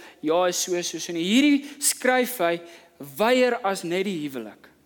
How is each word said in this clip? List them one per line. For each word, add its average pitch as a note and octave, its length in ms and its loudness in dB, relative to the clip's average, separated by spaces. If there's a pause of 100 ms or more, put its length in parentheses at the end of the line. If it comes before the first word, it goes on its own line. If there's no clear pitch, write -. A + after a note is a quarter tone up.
(200)
"Ja, E3+ 260 2
is F3 160 -2
so, F3+ 200 -2
so, E3+ 160 -6
so F3 140 -8
nie." E3 100 -2
Hierdie C#4 420 4 (140)
skryf - 600 0
hy E3+ 220 0 (560)
weier A#3+ 460 2
as G3 220 -2
net F3+ 200 -2
die E3 240 -4
huwelik. A2+ 400 -12 (180)